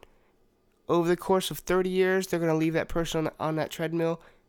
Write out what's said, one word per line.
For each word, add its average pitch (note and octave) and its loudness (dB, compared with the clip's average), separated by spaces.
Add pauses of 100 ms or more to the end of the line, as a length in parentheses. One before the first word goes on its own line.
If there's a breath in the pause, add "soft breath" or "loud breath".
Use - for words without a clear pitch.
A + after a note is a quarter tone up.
(880 soft breath)
Over E3+ 2
the F3 4
course F#3+ 0
of D3+ -10
thirty F#3 0
years, F#3 2
they're F3 -2
gonna E3 2
leave D#3+ 2
that D#3+ -2
person D#3+ -2
on, - -6
on D#3 -2
that D#3 -4
treadmill E3 -2 (280 soft breath)